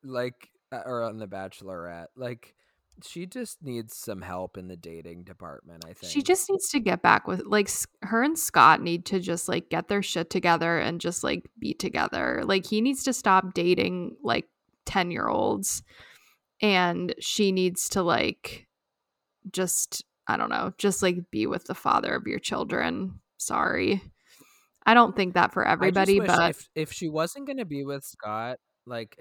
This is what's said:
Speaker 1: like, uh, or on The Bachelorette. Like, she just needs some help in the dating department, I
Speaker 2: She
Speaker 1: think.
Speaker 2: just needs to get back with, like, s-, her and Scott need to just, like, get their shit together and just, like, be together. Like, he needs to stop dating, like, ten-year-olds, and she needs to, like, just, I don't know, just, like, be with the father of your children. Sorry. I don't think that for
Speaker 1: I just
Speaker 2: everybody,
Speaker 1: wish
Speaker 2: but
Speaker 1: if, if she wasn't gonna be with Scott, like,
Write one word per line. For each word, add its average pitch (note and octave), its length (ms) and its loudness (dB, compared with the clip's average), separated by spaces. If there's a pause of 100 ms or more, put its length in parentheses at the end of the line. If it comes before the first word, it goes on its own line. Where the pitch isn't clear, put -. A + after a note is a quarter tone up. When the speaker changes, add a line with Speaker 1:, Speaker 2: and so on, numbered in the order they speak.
Speaker 1:
like, B2+ 480 -8 (200)
uh, B2 140 -10
or A#2+ 180 -4
on A2 140 -6
The G#2+ 100 -10
Bachelorette. F#2 880 -12
Like, B2 400 -12 (460)
she - 240 -12
just A3+ 380 -12
needs A#2+ 320 -10
some G2+ 260 -10
help F#2 360 -10
in F#2 100 -14
the F#2 100 -12
dating E2+ 460 -16
department, E2+ 600 -18
I E2 180 -18
Speaker 2:
She - 200 -4
Speaker 1:
think. - 0 -
Speaker 2:
just F4+ 280 2
needs G4 200 -2
to C#4+ 100 0
get F#3 220 0
back - 260 6
with, F#3 180 -4
like, G#3 240 2
s-, - 180 -4 (140)
her A3+ 220 0
and D#4+ 140 0
Scott D3 440 8
need F3 260 -2
to F#3+ 120 0
just, F3 280 -4
like, - 220 -2
get E3 180 -2
their G3+ 160 0
shit E3 260 -4
together E3+ 480 2
and E3+ 220 -2
just, E3+ 240 -4
like, - 260 -2 (100)
be - 140 -6
together. - 720 -2
Like, F#3+ 200 2
he G#3+ 160 0
needs C4+ 220 0
to C4 100 0
stop F#3+ 400 2
dating, F3+ 680 0
like, - 280 -2 (360)
ten-year-olds, - 960 -2 (800)
and F3+ 580 2
she G3+ 340 2
needs F#3 360 0
to, F#3+ 140 0
like, - 640 -2 (840)
just, - 520 -2 (240)
I - 100 -2
don't A#1 120 -2
know, F#3 280 -2
just, G3 240 0
like, F3+ 300 0
be G#2+ 160 -2
with - 180 -4
the - 100 -8
father - 400 2
of - 120 -6
your - 120 -4
children. - 840 -4 (160)
Sorry. - 640 0 (840)
I A3 80 8
don't A#3+ 220 8
think F#3 200 0
that - 180 4
for - 120 0 (140)
Speaker 1:
I F#3 120 4
just F#3 100 2
Speaker 2:
everybody, G3 140 6
Speaker 1:
wish G3+ 160 2
Speaker 2:
but - 80 6
Speaker 1:
if, - 360 0
if D#3 160 -4
she E3 180 -6
wasn't E3+ 380 -4
gonna C4 180 -6
be C#3+ 180 -6
with C#3 200 -6
Scott, A2+ 560 -8 (260)
like, A#2 360 -10